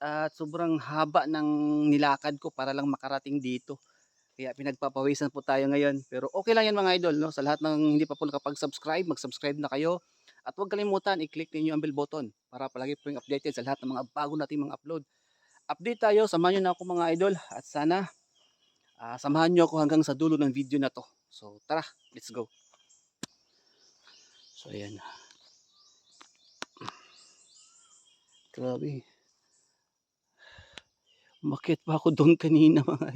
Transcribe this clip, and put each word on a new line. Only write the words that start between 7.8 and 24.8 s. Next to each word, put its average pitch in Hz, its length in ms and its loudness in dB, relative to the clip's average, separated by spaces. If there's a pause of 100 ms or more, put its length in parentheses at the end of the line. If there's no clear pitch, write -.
hindi 156 80 2
pa 147 80 -6
po 147 160 -4
nakapag-subscribe, 147 800 -4
mag-subscribe 147 480 -6
na 147 80 -6
kayo. 156 400 -4 (400)
At 139 80 -12
huwag 196 160 -6
kalimutan, 202 560 0
i-click 160 240 -10
ninyo 156 240 -2
ang 151 80 -2
bell 147 160 -4
button 143 320 -6 (240)
para 131 160 -10
palagi 131 320 -8
po 147 80 -10
yung 143 80 -8
updated 139 400 -6
sa 120 80 -8
lahat 139 160 -4
ng 131 160 -6
mga 127 60 -6 (100)
bago 147 240 -6
nating 151 260 -4
mga 143 140 -10
upload. 156 260 -10 (640)
Update 202 320 -6
tayo, 214 300 6
samahan 180 320 2
nyo - 20 0
na 180 140 2
ako - 80 -20
mga 175 200 0 (120)
idol. 196 160 2 (180)
At - 160 -14
sana, 165 380 0 (960)
ah, 117 160 -12
samahan 156 340 2
nyo 170 160 6
ako 160 140 -2
hanggang 151 240 4
sa 147 100 0
dulo 156 220 2
ng 139 180 2
video 135 220 -2
na 135 160 -2
to. 123 100 -14 (240)
So 104 380 -20
tara, 156 160 -4 (320)
let's - 160 -18
go. 113 180 -8 (2000)
So - 160 -20
ayan. 101 320 -14 (3500)